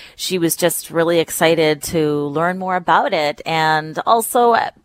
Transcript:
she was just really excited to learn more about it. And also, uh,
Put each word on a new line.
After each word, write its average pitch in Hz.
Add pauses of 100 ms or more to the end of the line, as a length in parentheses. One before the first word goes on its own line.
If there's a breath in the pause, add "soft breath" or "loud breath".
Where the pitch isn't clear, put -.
(160 loud breath)
she -
was 165
just -
really 165
excited 160
to 151
learn 165
more 185
about 185
it. 151
And 156
also, 233
uh, - (140)